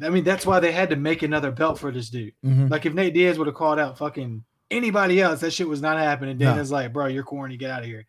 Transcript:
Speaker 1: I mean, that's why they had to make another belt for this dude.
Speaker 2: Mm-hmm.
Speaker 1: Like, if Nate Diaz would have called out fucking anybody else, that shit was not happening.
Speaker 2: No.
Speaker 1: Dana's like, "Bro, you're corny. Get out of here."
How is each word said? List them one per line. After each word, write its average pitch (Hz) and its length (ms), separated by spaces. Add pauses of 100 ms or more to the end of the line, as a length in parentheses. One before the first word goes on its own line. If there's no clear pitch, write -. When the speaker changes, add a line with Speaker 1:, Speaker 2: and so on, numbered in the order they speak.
Speaker 1:
I 160 80
mean, 180 120
that's 185 240
why 185 140
they 170 100
had 180 200
to 151 60
make 160 280
another 147 260
belt 151 280
for 143 120
this 123 200
dude. 117 240 (100)
Speaker 2:
Mm-hmm. 135 240
Speaker 1:
Like, 151 180
if 151 80
Nate 180 200
Diaz 175 240
would 147 100
have 135 80
called 156 240
out 135 180
fucking 127 460 (260)
anybody 196 500
else, 165 200
that 165 120
shit 180 140
was 151 160
not 156 160
happening. 135 400
Speaker 2:
No. 131 120
Speaker 1:
Dana's 135 200
like, 131 220
"Bro, 143 140
you're 131 180
corny. 135 320
Get 131 140
out 127 100
of 117 60
here." 110 220